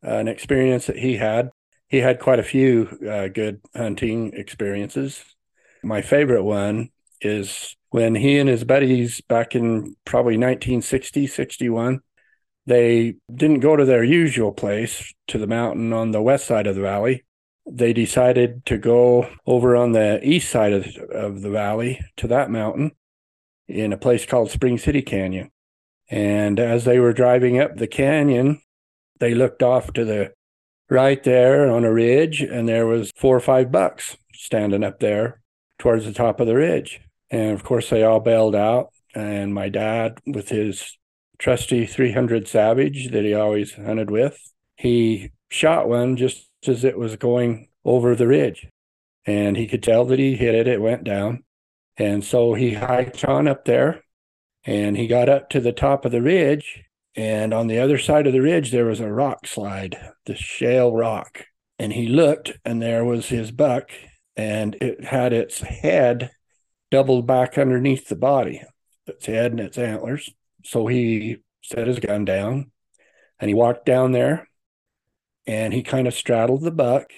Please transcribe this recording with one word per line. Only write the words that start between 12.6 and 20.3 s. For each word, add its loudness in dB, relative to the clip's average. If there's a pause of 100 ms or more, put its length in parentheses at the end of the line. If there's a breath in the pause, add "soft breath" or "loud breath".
they 4 (140)
didn't 2
go 6
to 6
their 4
usual 2
place, -6 (140)
to -6
the -4
mountain -2
on -2
the 0
west 2
side 0
of -2
the -4
valley. -2 (440)
They 0
decided 2
to -2
go 4 (160)
over 4
on 2
the 2
east 0